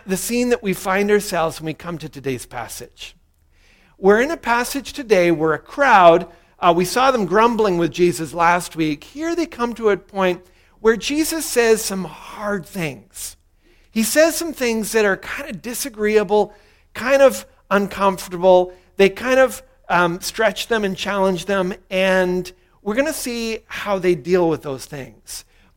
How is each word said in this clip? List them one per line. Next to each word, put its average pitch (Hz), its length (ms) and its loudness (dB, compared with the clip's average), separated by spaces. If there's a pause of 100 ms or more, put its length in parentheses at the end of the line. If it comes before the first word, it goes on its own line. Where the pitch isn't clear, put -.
the 190 80 -2
scene 240 320 -2
that 240 160 -2
we 190 100 -2
find 202 380 -2
ourselves 185 480 -2
when 156 60 -12
we 156 80 -6
come 170 240 -10
to 151 100 -12
today's 131 380 -8
passage. - 720 -16 (800)
We're 208 240 4
in 294 100 0
a 330 60 -6
passage 240 560 -4
today 208 380 2
where 160 220 0
a 147 60 -4
crowd, 180 720 4 (280)
uh, 175 140 4
we 175 120 2
saw 254 260 2
them 233 140 0
grumbling 214 520 2
with 170 140 0
Jesus 160 420 -2
last 170 440 0
week. 156 260 -4
Here 330 320 -6
they 330 100 -2
come 240 280 -6
to 220 160 -2
a 196 80 2
point 180 480 -4 (340)
where 226 160 4
Jesus 302 500 -4
says 226 380 2
some 190 220 -6
hard 202 600 -10
things. 143 680 -10 (560)
He 220 120 0
says 311 340 2
some 330 160 -6
things 226 400 -4
that 220 100 4
are 196 140 2
kind - 320 -12
of 190 120 -10
disagreeable, 214 920 0 (400)
kind 269 280 2
of 240 240 4 (240)
uncomfortable. 185 1040 2 (240)
They 196 140 4
kind 240 320 0
of, 254 200 0 (280)
um, 175 320 0
stretch - 460 -2
them 220 180 0
and 190 100 -2
challenge 190 480 -2
them, 196 300 -2 (160)
and 185 600 0 (320)
we're 208 140 -4
gonna 285 180 0
see 233 540 -6
how 202 320 -6
they 180 160 2
deal 170 320 0
with 156 160 -2
those 135 220 -10
things. - 580 -16 (340)